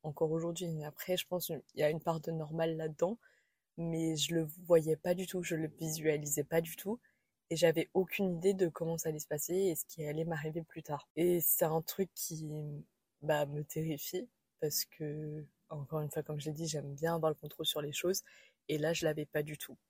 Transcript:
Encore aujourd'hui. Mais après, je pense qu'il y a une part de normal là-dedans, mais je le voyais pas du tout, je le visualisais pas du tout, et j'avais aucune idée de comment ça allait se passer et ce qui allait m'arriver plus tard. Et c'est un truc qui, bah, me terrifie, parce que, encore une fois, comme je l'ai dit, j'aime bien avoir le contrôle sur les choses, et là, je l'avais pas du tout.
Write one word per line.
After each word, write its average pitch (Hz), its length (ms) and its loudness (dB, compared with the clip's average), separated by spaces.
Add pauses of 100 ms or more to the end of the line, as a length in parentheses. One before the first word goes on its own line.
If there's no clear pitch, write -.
Encore 156 280 0
aujourd'hui. 170 380 -2
Mais 156 160 -4
après, 180 320 -2
je - 100 -4
pense 180 200 -2
qu'il 156 140 -6 (140)
y 151 80 0
a 151 60 4
une 160 120 -2
part 165 180 0
de 165 120 -4
normal 160 440 0
là-dedans, 160 440 0 (580)
mais 165 400 0
je 147 180 0
le 160 80 4 (220)
voyais 160 320 6
pas 180 160 0
du 180 140 -2
tout, 175 160 -4
je 170 120 -2
le 156 120 -2 (120)
visualisais 151 640 0
pas 165 180 2
du 165 140 -8
tout, 214 240 -6 (520)
et 165 40 0
j'avais 165 380 4
aucune 185 440 2
idée 190 160 4
de 190 140 4
comment 165 300 -2
ça 165 120 -2
allait 151 100 -4
se - 80 -10
passer 160 280 -2
et 190 200 2
ce - 100 -6
qui 156 200 -10
allait 151 200 -2
m'arriver 160 380 -2
plus - 200 -12
tard. - 320 -6
Et 175 260 6
c'est - 240 4
un 160 160 2
truc - 340 -2
qui, 156 340 -6 (720)
bah, 147 240 2
me 147 180 -4
terrifie, 160 640 -4 (320)
parce - 260 0
que, 151 600 -6 (240)
encore 151 320 -4
une 147 80 -4
fois, 151 140 -2
comme 151 160 -6
je 143 80 -6
l'ai 151 60 -4
dit, 160 140 -4
j'aime 143 280 -4
bien 165 200 0
avoir 160 160 2
le 156 40 -2
contrôle 156 320 -8
sur 151 140 -2
les 147 120 -4
choses, 185 300 0 (460)
et 156 80 0
là, 151 160 2
je 160 120 0
l'avais 151 200 2
pas 151 180 0
du 151 140 -6
tout. - 200 -14 (120)